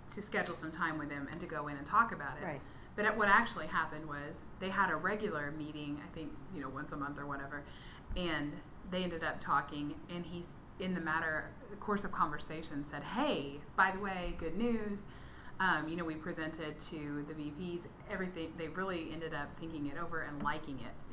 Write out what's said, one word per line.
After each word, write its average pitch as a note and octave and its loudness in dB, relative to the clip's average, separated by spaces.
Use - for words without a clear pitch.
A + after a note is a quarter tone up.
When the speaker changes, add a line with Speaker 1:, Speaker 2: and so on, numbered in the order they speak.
Speaker 1:
to G3+ -6
schedule F3 0
some D#3+ -4
time D#3 0
with C#3+ -2
him C#3+ -4
and - -6
to F3 -4
go D3+ -2
in D3 -4
and C#3 -8
talk A3+ 8
about C#3+ -4
it. D3 -4
Speaker 2:
Right. D3+ -2
Speaker 1:
But G#3 4
it, A3 6
what G#3 8
actually G3+ 8
happened D#3+ 0
was D3 -6
they F#3 0
had F#3+ 6
a D#3 4
regular E3+ 2
meeting, D3 -4
I - -10
think, D3+ -6
you C#3 -4
know, C3+ -4
once C#3+ -6
a D3 -2
month C#3+ -4
or C#3+ -6
whatever, C#3 -4
and D3+ 2
they F3+ 2
ended E3 0
up D3 0
talking, D3 2
and F3 -2
he's, F3 -6
in F#3 2
the E3 2
matter, D#3+ 2
the G#3 -8
course G3+ 2
of - -2
conversation, D3+ 0
said, C#3+ -4
"Hey, D#3 2
by F#3+ 8
the F#3+ -2
way, F3+ 0
good E3 0
news. G#3 2
Um, D#3 6
you E3 0
know, F3 0
we D#3+ 0
presented D#3+ -4
to D3 -4
the D#3 -6
V D#3 -4
Ps, - -8
everything." F3 -2
They D#3+ -4
really F3 -2
ended D#3 -4
up C#3+ -2
thinking D#3+ -2
it C#3+ -2
over E3 0
and D3 -4
liking D3 0
it, B2 -6